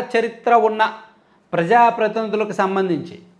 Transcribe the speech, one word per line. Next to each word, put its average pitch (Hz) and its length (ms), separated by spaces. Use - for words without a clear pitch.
చరిత్ర 226 380
ఉన్న 214 140
ప్రజాప్రతినిధులకు 214 1080
సంబంధించి 190 560